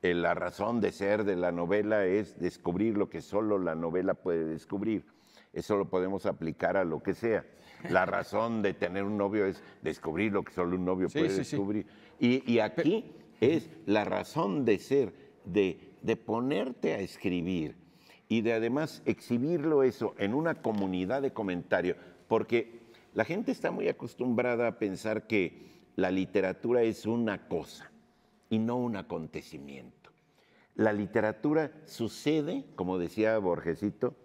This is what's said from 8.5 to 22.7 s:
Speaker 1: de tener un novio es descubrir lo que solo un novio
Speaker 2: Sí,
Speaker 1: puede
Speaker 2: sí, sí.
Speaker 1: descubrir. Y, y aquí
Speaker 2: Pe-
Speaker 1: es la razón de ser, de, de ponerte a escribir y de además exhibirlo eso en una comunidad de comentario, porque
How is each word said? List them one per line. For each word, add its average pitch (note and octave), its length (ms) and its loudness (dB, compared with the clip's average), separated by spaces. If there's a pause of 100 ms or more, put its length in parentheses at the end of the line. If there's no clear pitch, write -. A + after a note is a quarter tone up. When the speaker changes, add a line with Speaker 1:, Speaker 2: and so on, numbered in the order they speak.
Speaker 1:
de G2 100 2
tener F#2 300 -2
un G#2 140 -2
novio G2+ 280 2
es F#2+ 160 -2 (220)
descubrir D#2+ 480 -2
lo G2 120 0
que - 100 -14
solo F2+ 220 0
un F#2 100 -2
novio F#2 240 0
Speaker 2:
Sí, C#3+ 100 -4
Speaker 1:
puede E3+ 100 2
Speaker 2:
sí, G2 140 0
sí. C3 120 -6
Speaker 1:
descubrir. G2+ 300 -2 (340)
Y, B2 320 2
y A#2 80 4
aquí D#3+ 460 0 (340)
Speaker 2:
Pe- A2 160 6
Speaker 1:
es - 140 -4 (160)
la G#2 180 4
razón C#3 640 -2
de G#2 140 4
ser, C3+ 340 0 (320)
de, F#2+ 340 2 (220)
de G#2+ 140 0
ponerte C3+ 800 -2
a A2 60 -4
escribir F2 760 -2 (540)
y A2+ 120 2
de A2+ 120 2
además A#2 520 -2
exhibirlo C#3+ 760 2
eso A2+ 340 0
en G2+ 160 0
una D#3 280 -2
comunidad G2 600 0
de C3+ 120 0
comentario, F2+ 640 0 (320)
porque A2+ 520 0 (340)